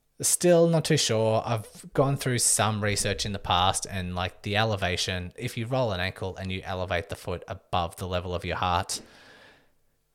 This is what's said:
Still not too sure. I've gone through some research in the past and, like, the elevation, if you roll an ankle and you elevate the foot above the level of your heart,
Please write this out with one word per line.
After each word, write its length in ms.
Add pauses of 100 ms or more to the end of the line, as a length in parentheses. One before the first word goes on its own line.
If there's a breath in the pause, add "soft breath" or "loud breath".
(200)
Still 480
not 160
too 120
sure. 480
I've 500
gone 220
through 220
some 440
research 440
in 60
the 60
past 520
and, 240
like, 280
the 140
elevation, 800
if 200
you 100
roll 260
an 80
ankle 360
and 160
you 120
elevate 440
the 80
foot 320
above 480
the 100
level 280
of 100
your 120
heart, 440 (1160 loud breath)